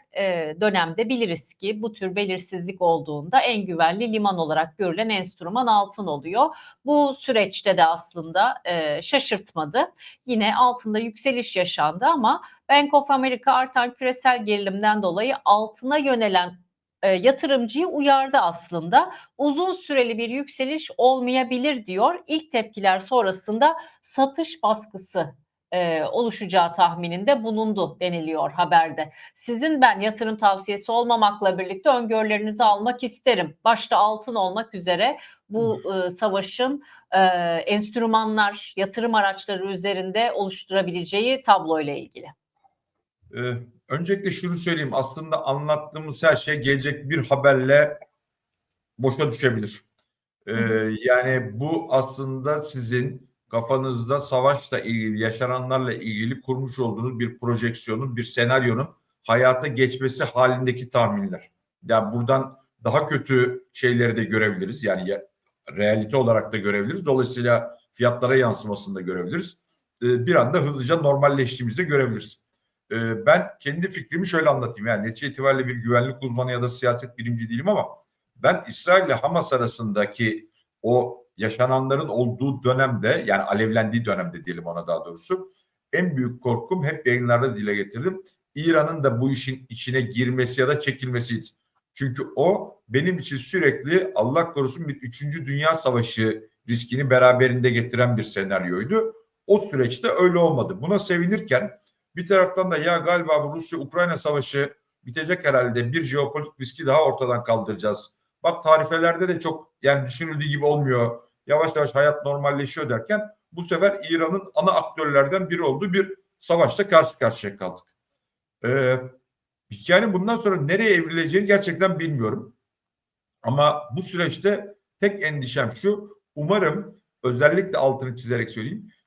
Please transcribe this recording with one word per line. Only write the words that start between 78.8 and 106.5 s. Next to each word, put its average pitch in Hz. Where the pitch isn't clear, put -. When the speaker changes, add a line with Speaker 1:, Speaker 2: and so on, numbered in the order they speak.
Speaker 2:
ile 135
Hamas 165
arasındaki 110
o -
yaşananların 131
olduğu 120
dönemde, 127
yani 98
alevlendiği 110
dönemde 90
diyelim 85
ona 85
daha 85
doğrusu, 185
en 170
büyük 123
korkum 123
hep -
yayınlarda 120
dile 104
getirdim. 127
İran'ın 156
da 120
bu 131
işin 131
içine 127
girmesi 123
ya 127
da 147
çekilmesiydi. 123
Çünkü 131
o 175
benim 160
için 139
sürekli 160
Allah 143
korusun 143
bir 139
üçüncü 143
Dünya 143
Savaşı 117
riskini 120
beraberinde 123
getiren 120
bir 107
senaryoydu. 98
O 208
süreçte 147
öyle 175
olmadı. 113
Buna 185
sevinirken 175
bir 175
taraftan 185
da 160
ya 170
galiba 160
bu 147
Rusya-Ukrayna 165
savaşı 143
bitecek 156
herhalde, 123
bir 165
jeopolitik 143